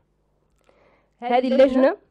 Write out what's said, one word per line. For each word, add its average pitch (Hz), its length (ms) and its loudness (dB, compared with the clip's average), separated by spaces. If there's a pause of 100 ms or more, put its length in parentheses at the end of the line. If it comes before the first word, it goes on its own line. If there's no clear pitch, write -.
(1200)
هذه 247 300 -2
اللجنة 262 480 0 (140)